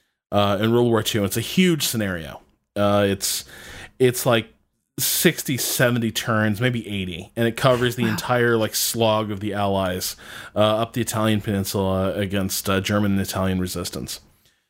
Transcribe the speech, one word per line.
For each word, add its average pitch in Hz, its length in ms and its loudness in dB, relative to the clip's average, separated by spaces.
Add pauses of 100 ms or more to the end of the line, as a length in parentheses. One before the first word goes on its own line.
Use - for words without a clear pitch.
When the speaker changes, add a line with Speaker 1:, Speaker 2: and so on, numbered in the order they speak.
(320)
Speaker 1:
uh, 101 300 2
in 110 100 4
World 120 200 6
War 110 100 4
Two. 101 240 0
It's 95 120 -4
a 117 40 0
huge 170 460 2
scenario. 92 540 -6 (340)
Uh, 101 340 4
it's, - 360 -4 (520)
it's 123 300 2
like 117 260 2 (460)
sixty, - 580 0
seventy 120 540 0
turns, 107 500 0
maybe 123 260 -2
eighty, 92 480 -8
and 117 120 0
it 117 100 -4
covers 123 380 2
the 123 80 -2
Speaker 2:
Wow. 117 60 0
Speaker 1:
entire, 120 480 2
like, 110 180 0
slog 110 560 0
of 101 80 -8
the 98 160 -6
Allies, 95 600 -2 (400)
uh, 98 40 2
up 107 340 2
the 120 80 -2
Italian 110 400 0
peninsula 95 720 0
against, 95 560 -4
uh, 95 100 2
German 104 340 0
and 98 80 2
Italian 95 380 -2
resistance. 87 600 -6 (500)